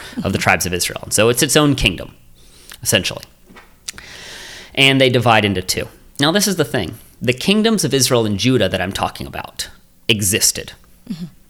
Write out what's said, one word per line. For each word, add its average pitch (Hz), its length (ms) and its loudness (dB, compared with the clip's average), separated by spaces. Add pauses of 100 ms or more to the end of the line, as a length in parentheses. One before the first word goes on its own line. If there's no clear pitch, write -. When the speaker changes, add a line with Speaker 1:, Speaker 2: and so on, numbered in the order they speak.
(220)
Speaker 1:
of 95 100 -2
the 95 60 0
tribes 92 280 2
of 87 80 -4
Israel. - 300 -4
And - 80 -10
so 107 180 4
it's 123 120 2
its 147 140 2
own 147 180 4
kingdom, 95 400 -4 (680)
essentially. - 420 -2 (1500)
And 135 260 6
they 131 100 6
divide 113 340 4
into 95 180 0
two. - 240 -4 (320)
Now, - 140 2
this 311 140 2
is 196 100 -2
the 156 80 2
thing. 92 340 -6 (220)
The 123 140 0
kingdoms 214 500 0
of 131 100 -2
Israel 123 320 2
and 104 120 -2
Judah 110 300 2
that 92 120 -4
I'm 92 120 -4
talking - 340 -6
about - 420 -12 (400)
existed. 101 640 0 (380)
Speaker 2:
Mm-hmm. 175 160 -10 (240)